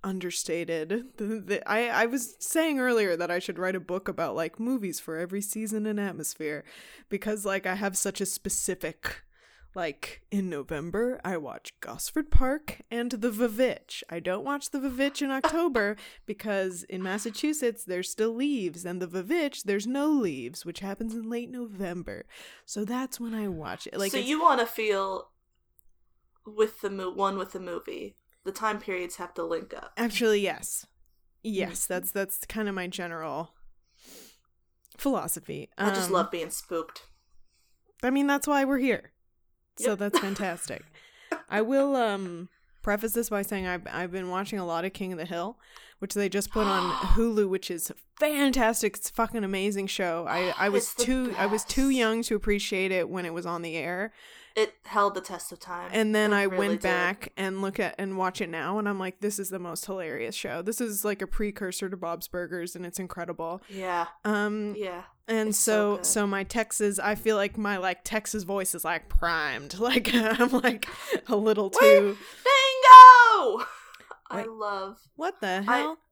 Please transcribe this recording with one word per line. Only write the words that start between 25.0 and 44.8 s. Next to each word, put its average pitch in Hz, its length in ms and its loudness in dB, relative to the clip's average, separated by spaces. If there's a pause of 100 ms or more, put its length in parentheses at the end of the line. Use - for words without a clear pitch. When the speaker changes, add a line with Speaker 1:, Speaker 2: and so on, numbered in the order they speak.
Speaker 2:
with 214 300 -2
the 202 100 -6
mo-, 185 220 -6
one 196 260 -2
with 190 140 -8
the 185 80 -10
movie. 180 560 -12 (300)
The 190 80 -8
time 214 260 -4
periods 180 380 -8
have 175 160 -12
to 170 100 -8
link 165 320 -8
up. - 220 -18
Speaker 1:
Actually, 220 420 0
yes. - 460 -6 (580)
Yes, 190 400 -6
Speaker 2:
Mm-hmm. 185 100 -6
Speaker 1:
that's, 180 180 -6
that's 196 340 -6
kinda 208 260 -6
my 180 160 -8
general 165 640 -10 (1400)
philosophy. - 800 -6
Speaker 2:
I 202 120 0
just 196 180 -2
Speaker 1:
Um, 190 60 -2
Speaker 2:
love 190 180 0
being 165 180 -8
spooked. - 540 -10 (1000)
Speaker 1:
I 247 80 -2
mean, 277 180 0
that's 285 200 0
why 277 160 2
we're 269 140 0
here. 247 340 -2 (680)
So 240 140 -2
Speaker 2:
Yep. 190 80 -4
Speaker 1:
that's 202 200 0
fantastic. 196 640 -6 (340)
Speaker 2:
<laughs> - 320 -12
Speaker 1:
I 208 120 0
will, 269 360 0
um, 196 500 -4 (340)
preface 208 300 -4
this 233 180 -4
by 202 120 -2
saying 196 260 -6
I've, 180 240 -6
I've 175 220 -6
been 185 160 -8
watching 196 280 -6
a 185 80 -6
lot 170 200 -4